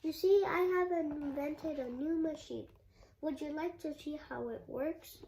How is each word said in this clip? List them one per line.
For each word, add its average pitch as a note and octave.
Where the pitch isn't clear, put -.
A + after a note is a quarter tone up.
You D#4+
see, G4
I -
have F4+
invented D4
a B3
new C#4+
machine. D4+
Would D4
you D4+
like D#4+
to D4+
see D4+
how A#3+
it A3+
works? D#4+